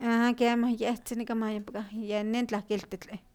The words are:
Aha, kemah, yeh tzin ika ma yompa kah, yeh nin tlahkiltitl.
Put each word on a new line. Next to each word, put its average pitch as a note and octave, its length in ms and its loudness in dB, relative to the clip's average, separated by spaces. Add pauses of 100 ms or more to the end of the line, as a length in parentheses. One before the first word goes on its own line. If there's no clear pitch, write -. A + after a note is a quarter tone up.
Aha, A#3 340 4
kemah, A#3+ 360 4 (100)
yeh A#3 220 2
tzin A#3 180 -6
ika A#3 140 -4
ma A3 160 0
yompa G#3 220 -6
kah, A3 200 -6
yeh G#3 300 -2
nin A3+ 240 0
tlahkiltitl. - 720 -4 (160)